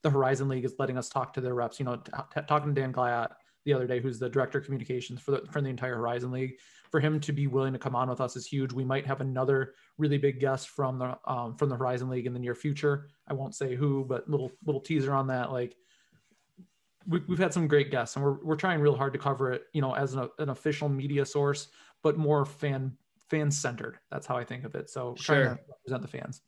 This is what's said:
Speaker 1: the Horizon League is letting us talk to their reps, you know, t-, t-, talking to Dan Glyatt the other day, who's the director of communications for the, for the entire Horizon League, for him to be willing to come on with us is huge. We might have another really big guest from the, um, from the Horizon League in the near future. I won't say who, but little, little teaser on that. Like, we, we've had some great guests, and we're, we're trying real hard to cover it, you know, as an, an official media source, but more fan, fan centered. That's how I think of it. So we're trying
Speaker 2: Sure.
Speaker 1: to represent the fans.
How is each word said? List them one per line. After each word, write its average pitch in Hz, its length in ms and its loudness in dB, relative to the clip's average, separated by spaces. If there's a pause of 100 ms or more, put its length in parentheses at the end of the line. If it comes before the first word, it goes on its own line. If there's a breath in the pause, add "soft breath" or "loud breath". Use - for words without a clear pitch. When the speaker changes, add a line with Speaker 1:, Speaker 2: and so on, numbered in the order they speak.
Speaker 1:
the 156 80 4
Horizon 135 380 4
League 131 180 -2
is - 120 -4
letting 131 200 0
us 120 100 -6
talk 127 260 -4
to 135 60 -2
their 127 140 -2
reps, 117 240 -2
you 135 80 -2
know, 123 100 -2
t-, - 160 -14 (220)
t-, 151 120 -2
talking 147 280 2
to 135 60 2
Dan 131 120 -2
Glyatt 120 380 0 (340 soft breath)
the 143 80 4
other 127 140 2
day, 123 140 0
who's 123 180 -4
the 123 100 -2
director 127 300 2
of 139 80 -4
communications 127 540 -6
for - 100 -4
the, 139 200 0
for 147 120 0
the 135 80 0
entire 127 260 -4
Horizon 120 340 -2
League, 127 280 -4 (320 loud breath)
for 156 100 4
him 151 200 2
to 151 120 -4
be 143 140 0
willing 135 260 2
to 131 60 -6
come 123 180 -4
on 127 140 0
with 123 100 -4
us 127 160 -2
is 120 100 -10
huge. 135 280 -2
We 131 100 -2
might 131 220 -2
have 135 160 -2
another 131 520 0 (220 loud breath)
really 143 220 2
big 139 220 2
guest 135 280 0
from 131 300 -2
the, 127 280 -4
um, 120 300 -4
from 143 140 2
the 123 60 -2
Horizon 127 340 -2
League 123 160 -2
in 123 80 -4
the 123 40 -6
near 120 160 -2
future. 143 540 0 (180 loud breath)
I 147 60 -6
won't 131 220 -6
say 131 200 -4
who, 139 300 2
but 127 240 -4
little, 131 240 0 (140)
little 139 140 0
teaser 143 340 0
on 135 140 2
that. 127 240 -2
Like, 123 240 -4 (1300 soft breath)
we, 170 180 2
we've 175 120 0
had 185 160 2
some 170 120 4
great 143 240 6
guests, 123 260 0
and 139 80 0
we're, 139 200 2
we're 156 120 2
trying 170 240 2
real 147 140 6
hard 135 200 0
to - 40 -4
cover 131 340 0
it, - 200 -4
you 151 80 0
know, 131 140 0
as 135 180 0
an, 131 160 -2 (100)
an 151 120 -2
official 147 400 -2
media 139 340 0
source, 143 440 0 (340 loud breath)
but 156 160 4
more 147 260 6
fan, 135 500 -2 (360)
fan 151 200 2
centered. 123 480 -4 (120)
That's - 160 -8
how 127 100 -2
I 120 80 -4
think 123 200 -10
of 113 100 -12
it. - 160 -8
So 123 200 -6
we're 123 60 -10
trying 139 280 4
Speaker 2:
Sure. 120 100 2
Speaker 1:
to - 60 -10 (100)
represent 131 320 -8
the 139 60 -10
fans. - 400 -10